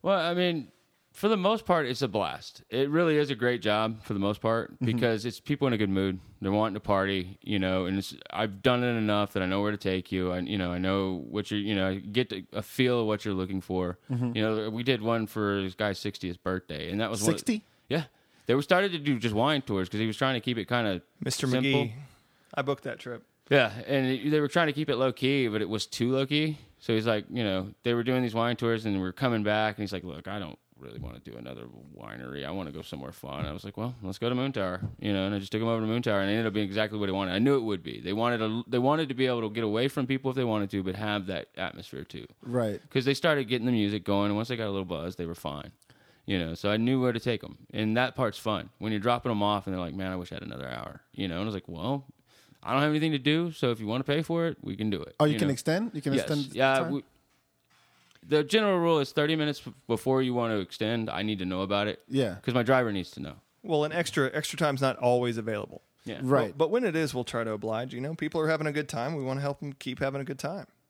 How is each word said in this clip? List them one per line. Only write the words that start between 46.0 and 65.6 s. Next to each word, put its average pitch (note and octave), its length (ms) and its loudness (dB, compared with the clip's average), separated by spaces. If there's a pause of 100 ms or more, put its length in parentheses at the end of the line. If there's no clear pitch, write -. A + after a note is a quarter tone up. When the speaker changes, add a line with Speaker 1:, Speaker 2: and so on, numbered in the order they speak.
Speaker 1:
You F#2+ 140 0
know, E2 160 -4
so G2+ 160 0
I G#2+ 60 2
knew B2+ 240 2
where B2+ 100 2
to A2+ 80 -2
take A#2 240 -2
'em, - 140 -16 (160)
and A2 240 0
that B2 180 0
part's A#2 240 0
fun G#2+ 300 -2 (100)
when A2 120 -2
you're G#2 100 0
dropping A#2+ 300 2
'em G#2 120 2
off, G2+ 240 2
and F#2+ 80 -4
they're F2+ 60 -2
like, E2 140 -6
"Man, F#2+ 160 -4
I F#2 40 -4
wish F2+ 160 -8
I - 40 -10
had - 80 -10
another C2 260 -10
hour," - 320 -10 (120)
you G2 140 -4
know, E2 80 -4
and F#2+ 80 -2
I - 20 -2
was A2 100 -4
like, F2+ 120 -8
"Well, B2 380 -4 (580)
I A2+ 100 -2
don't C3+ 100 4
have D3+ 80 2
anything D#3 220 2
to C#3 60 0
do, D#3 320 2
so B2+ 200 0
if A2+ 80 -2
you G#2+ 80 -4
wanna B2 160 0
pay D3 180 0
for E3 260 -2
it, - 140 -6
we G2+ 140 -6
can G#2+ 160 0
do E2+ 100 0
it," - 180 -12
Speaker 2:
Oh, D3+ 60 8
you D3+ 80 4
Speaker 1:
you A#2 60 0
Speaker 2:
can D3 80 4
Speaker 1:
know? C#3 60 2
Speaker 2:
extend? F#3 420 0
You D3 60 -6
can C#3 120 0
Speaker 1:
Yes. C3 160 2
Speaker 2:
extend C#3+ 220 -2
the - 40 -12
Speaker 1:
Yeah, C3+ 240 4
Speaker 2:
time? E3 140 0
Speaker 1:
we, C#3+ 100 -4 (1200)
the D3+ 200 4
general G3 360 4
rule E3+ 200 4
is C#3 120 0
thirty D#3 240 2
minutes D3+ 300 0
f-, B2 80 -12 (140)
before C3 340 2
you B2+ 120 0
wanna A#2 260 2
extend, A2 500 -2
I G2 140 -2
need G#2+ 160 0
to F#2 60 -2
know F#2 160 0
about G2+ 260 2
it. - 200 -6
Speaker 2:
Yeah. A#2+ 340 0
Speaker 1:
'Cause B2 120 -2
my B2 100 4
driver B2+ 280 4
needs F#2 200 -4
to - 80 -14
know. D2 160 -10 (280)
Speaker 3:
Well, D#3 200 2
and D3+ 100 -2
extra, D#3+ 400 0
extra D3+ 240 -4
time's C#3+ 240 0
not C3 160 2
always B2 400 2
available. G#2+ 460 -6 (220)